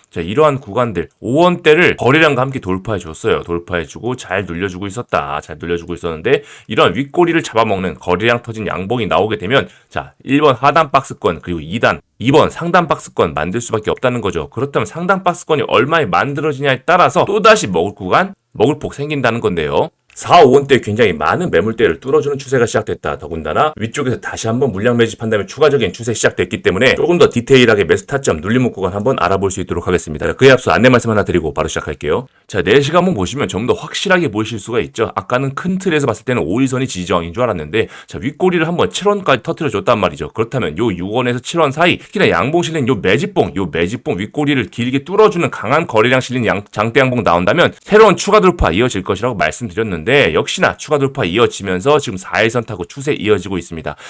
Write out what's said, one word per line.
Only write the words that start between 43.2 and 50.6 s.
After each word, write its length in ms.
요 120
매집봉 500
윗꼬리를 480
길게 400
뚫어주는 440
강한 380
거래량 320
실린 260
양-, 260
장대 280
양봉 240
나온다면 560
새로운 380
추가 240
돌파 300
이어질 320
것이라고 320
말씀드렸는데, 760
역시나 440